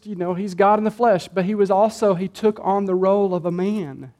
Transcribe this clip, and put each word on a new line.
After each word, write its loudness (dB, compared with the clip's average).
you -10
know, -4
he's -6
God 4
in -2
the 0
flesh, 0
but -2
he -2
was 2
also, 2
he -2
took -2
on 0
the 0
role 2
of -4
a 0
man. -4